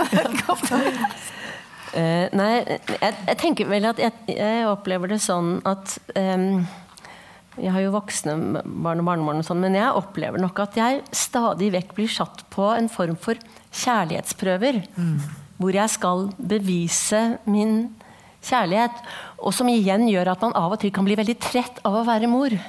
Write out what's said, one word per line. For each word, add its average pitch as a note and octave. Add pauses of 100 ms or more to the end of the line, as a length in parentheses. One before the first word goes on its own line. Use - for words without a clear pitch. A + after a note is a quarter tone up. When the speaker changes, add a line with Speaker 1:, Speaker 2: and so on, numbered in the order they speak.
(320)
Speaker 1:
<laughs> -
godt. - (1200)
Speaker 2:
Eh, E3
nei, G3+
jeg, -
jeg G#3
tenker C4+
vel G3+
at A#3
jeg, A#3 (120)
jeg A3
opplever F#3+
det G#3+
sånn F3
at, G3 (160)
ehm, F#3+ (880)
jeg -
har F#3+
jo G3
voksne G3 (280)
barn E3
og F3
barnebarn D#3+
og E3
sånn, F3
men F#3+
jeg A3+
opplever -
nok F#3
at G3+
jeg B3+
stadig G#3
vekk F3+
blir G#3+
satt -
på G3+
en A#3
form E3+
for A3+ (320)
kjærlighetsprøver, G3 (100)
Speaker 1:
Mm. E3 (360)
Speaker 2:
hvor F#3
jeg G3+
skal F#3
bevise F#3+ (220)
min A3 (500)
kjærlighet, A#3 (380)
og -
som B3
igjen G#3+
gjør F3+
at F#3
man A3+
av F3+
og A3
til G3
kan G3
bli G#3
veldig A3
trett -
av G#3
å A#3
være A#3
mor. B3+ (160)